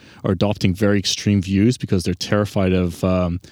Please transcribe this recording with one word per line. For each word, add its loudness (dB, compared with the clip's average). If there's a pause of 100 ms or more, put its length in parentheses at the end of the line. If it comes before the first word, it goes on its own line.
(260)
are 2
adopting 0
very 2
extreme 0
views 2
because -2
they're -4
terrified 0
of, -2
um, 0 (120)